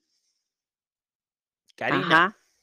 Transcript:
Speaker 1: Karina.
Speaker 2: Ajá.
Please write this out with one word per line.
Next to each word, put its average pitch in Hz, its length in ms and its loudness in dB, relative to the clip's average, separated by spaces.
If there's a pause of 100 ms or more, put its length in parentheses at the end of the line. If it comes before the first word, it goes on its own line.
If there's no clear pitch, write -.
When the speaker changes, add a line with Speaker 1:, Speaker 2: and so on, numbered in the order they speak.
(1800)
Speaker 1:
Karina. 139 300 -4 (200)
Speaker 2:
Ajá. 214 100 -6 (280)